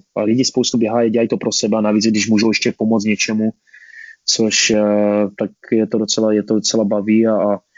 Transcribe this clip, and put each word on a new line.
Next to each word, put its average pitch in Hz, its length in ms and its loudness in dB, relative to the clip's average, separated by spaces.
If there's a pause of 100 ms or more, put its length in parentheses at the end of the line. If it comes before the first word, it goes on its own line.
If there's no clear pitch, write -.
(160)
A 101 60 -2
lidi 113 240 0
spoustu 123 320 -2
běhají, 113 340 0
dělají 117 160 0
to 113 100 -2
pro 110 140 -4
sebe 107 260 -2
a 110 40 0
navíc, 107 260 0
když 107 220 0
můžou 107 200 2
ještě 107 280 -2
pomoct 110 280 0
něčemu, 107 460 -2 (720)
což, - 460 0
eh, 107 100 2 (580)
tak 104 120 -4 (200)
je 110 160 2
to 113 100 -2
docela, 107 360 0
je 104 100 2
to 110 100 -2
docela 107 300 0
baví 107 440 2
a, 110 80 2
a, 101 240 0 (180)